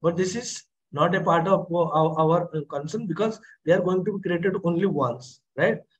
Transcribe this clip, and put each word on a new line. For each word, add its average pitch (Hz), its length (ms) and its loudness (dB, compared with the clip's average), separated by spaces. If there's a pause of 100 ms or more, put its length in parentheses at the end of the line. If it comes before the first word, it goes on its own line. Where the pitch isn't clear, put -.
But 170 140 2
this 185 200 -2
is - 280 -8 (300)
not 165 200 2
a 185 80 2
part 170 260 2
of, 170 240 -2
uh, 170 60 0
our, 160 420 2
our, 165 360 2
uh, 151 140 -4
concern, 160 360 -8
because 202 340 -2 (260)
they 165 80 4
are 190 80 4
going 185 240 0
to 202 120 -2
be 185 120 -6
created 175 340 0
only 170 220 2
once, 135 560 -4 (160)
right? 190 220 2 (200)